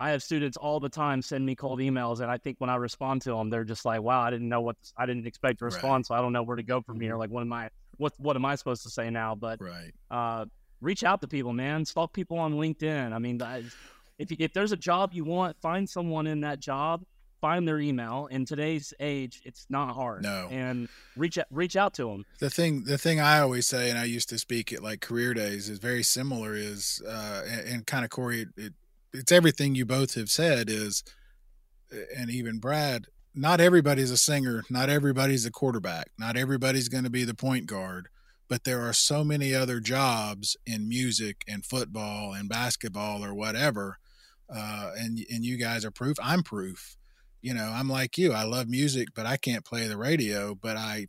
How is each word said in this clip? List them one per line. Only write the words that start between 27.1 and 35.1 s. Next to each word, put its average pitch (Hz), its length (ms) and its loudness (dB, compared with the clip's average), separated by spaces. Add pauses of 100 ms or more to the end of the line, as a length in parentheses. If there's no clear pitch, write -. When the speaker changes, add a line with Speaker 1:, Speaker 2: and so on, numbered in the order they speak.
Speaker 2:
and, 117 220 -6
and 120 180 -6
kinda, 127 220 -2
Corey, 120 360 -4
it, - 120 -10
it, 104 180 -10 (380)
it's 135 200 0
everything 156 420 8
you 127 140 0
both 131 260 2
have 110 160 -4
said 139 400 2
is, 107 340 -2 (1120)
and 123 140 -6
even 117 300 -4
Brad, 131 480 0 (260)
not 156 260 6
everybody's 147 520 8
a 120 60 4
singer, 131 520 4
not 127 180 2
everybody's 135 600 4